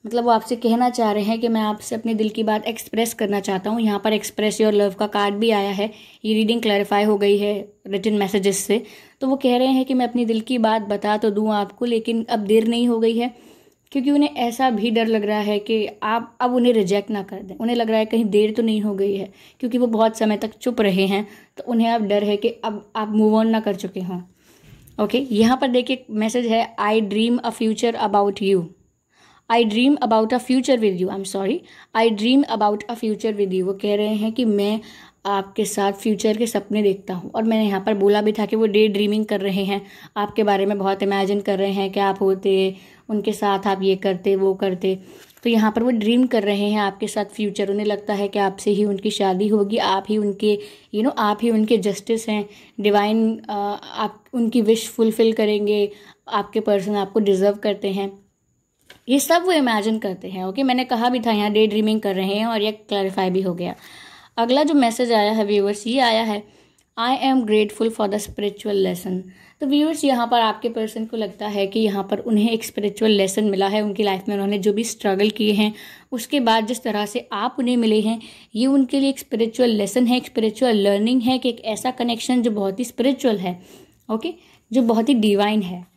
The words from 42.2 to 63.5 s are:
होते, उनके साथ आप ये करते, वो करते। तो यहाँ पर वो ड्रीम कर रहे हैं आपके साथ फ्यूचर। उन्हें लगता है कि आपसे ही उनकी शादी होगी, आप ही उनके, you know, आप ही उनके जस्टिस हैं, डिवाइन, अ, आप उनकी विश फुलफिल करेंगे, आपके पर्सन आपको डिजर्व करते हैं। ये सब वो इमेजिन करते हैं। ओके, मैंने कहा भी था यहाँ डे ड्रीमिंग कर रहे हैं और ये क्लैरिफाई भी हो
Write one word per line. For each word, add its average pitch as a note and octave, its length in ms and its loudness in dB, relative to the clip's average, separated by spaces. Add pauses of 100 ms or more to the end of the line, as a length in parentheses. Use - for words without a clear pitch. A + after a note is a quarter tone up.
होते, F#3+ 540 2 (340)
उनके G#3+ 240 -2
साथ G3+ 340 -2
आप F#3+ 140 0
ये F#3+ 140 2
करते, F#3+ 400 0
वो F#3+ 180 2
करते। F#3+ 460 -2 (440)
तो A#3+ 60 2
यहाँ A3 220 4
पर A3+ 120 0
वो B3 60 2
ड्रीम A#3+ 380 2
कर A#3 160 0
रहे G3+ 260 0
हैं G#3+ 100 0
आपके G3 280 -2
साथ G#3+ 180 -4
फ्यूचर। G3+ 440 -4
उन्हें G#3 160 -2
लगता G#3 280 -4
है G3+ 140 -2
कि G3+ 120 -4
आपसे G3 320 0
ही G#3 140 2
उनकी G#3 260 -2
शादी F#3+ 360 0
होगी, G#3 300 2
आप G3 320 0
ही G#3+ 80 0
उनके, G#3 420 0 (360)
you G#3+ 80 0
know, C4+ 140 0
आप G#3+ 240 0
ही A#3 80 2
उनके A3 280 2
जस्टिस G#3 520 -2
हैं, G#3 200 -4 (300)
डिवाइन, G#3+ 580 2
अ, G3+ 460 -6
आप - 400 -8 (100)
उनकी A#3 280 2
विश A3 280 2
फुलफिल A3+ 440 2
करेंगे, G#3 580 0 (380)
आपके G#3 300 -2
पर्सन G#3 360 0
आपको G3 240 -2
डिजर्व G3+ 360 2
करते G3+ 360 -4
हैं। G3 320 -6 (880)
ये C4+ 100 4
सब E4 260 2
वो F#4 60 2
इमेजिन A3 480 2
करते F#3 300 -8
हैं। F#3 160 -8
ओके, F#3+ 180 -4
मैंने B3+ 200 0
कहा B3 260 -2
भी B3+ 100 -2
था A3+ 120 0
यहाँ G#3 200 0
डे G#3+ 160 4
ड्रीमिंग G#3+ 340 0
कर G3 140 -2
रहे F#3+ 180 -2
हैं G#3+ 120 -2
और A3 160 -2
ये G#3+ 100 0
क्लैरिफाई G3 580 -2
भी F#3 120 0
हो F#3 120 -4